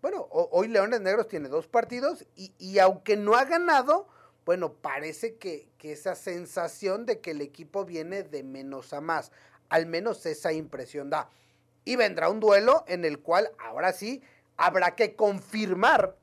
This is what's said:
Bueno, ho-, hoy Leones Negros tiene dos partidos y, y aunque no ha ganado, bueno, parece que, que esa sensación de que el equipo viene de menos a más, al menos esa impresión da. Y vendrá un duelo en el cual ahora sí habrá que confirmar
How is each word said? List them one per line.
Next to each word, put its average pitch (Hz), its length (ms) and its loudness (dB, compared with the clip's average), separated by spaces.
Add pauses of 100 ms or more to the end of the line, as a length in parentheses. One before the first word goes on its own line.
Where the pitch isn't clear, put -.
Bueno, 359 280 -6
ho-, 165 220 0
hoy 190 160 2
Leones 220 320 2
Negros 202 280 0
tiene 151 200 -8
dos 156 180 -4
partidos - 680 -2
y, 190 240 -20
y 190 200 -2
aunque 190 380 4
no 208 180 2
ha 262 100 4
ganado, 330 640 2 (380)
bueno, 175 260 0
parece 156 640 -8
que, 160 420 -12
que 151 160 -14
esa 170 220 -6
sensación 180 880 -6
de 233 160 -4
que 170 120 -10
el 147 100 -6
equipo 160 420 -8
viene 175 380 -8
de 147 220 -12
menos 135 480 -14
a 143 80 -8
más, 160 320 -4 (360)
al 165 180 2
menos 180 380 -6
esa 160 280 -6
impresión 143 580 -10
da. 156 180 -4 (560)
Y 247 120 -2
vendrá 180 340 2
un 220 80 -2
duelo 214 480 6
en 175 180 -6
el 151 140 -2
cual 185 400 0
ahora 180 340 -2
sí 214 300 -8 (340)
habrá 180 380 2
que - 220 0
confirmar 208 1080 0